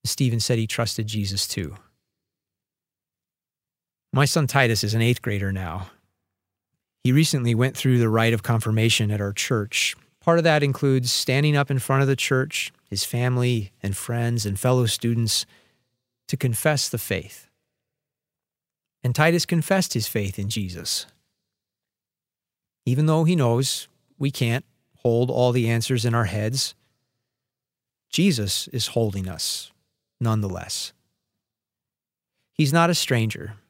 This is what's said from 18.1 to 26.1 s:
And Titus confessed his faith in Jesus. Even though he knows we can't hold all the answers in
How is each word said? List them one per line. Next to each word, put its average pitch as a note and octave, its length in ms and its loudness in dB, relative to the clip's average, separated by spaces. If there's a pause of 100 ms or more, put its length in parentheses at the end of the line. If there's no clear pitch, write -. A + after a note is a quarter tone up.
And B2 120 -2
Titus E3 300 2
confessed F3 480 0
his A2 140 -2
faith G2 300 -4
in G2 120 -6
Jesus. F2+ 580 -6 (1800)
Even C3 200 2
though D#3+ 180 4
he F3 120 4
knows B2+ 520 0 (320)
we C#3 100 -2
can't B2 360 -2 (320)
hold A#2+ 340 2
all B2 200 4
the A#2+ 180 2
answers A#2 340 0
in A#2 100 2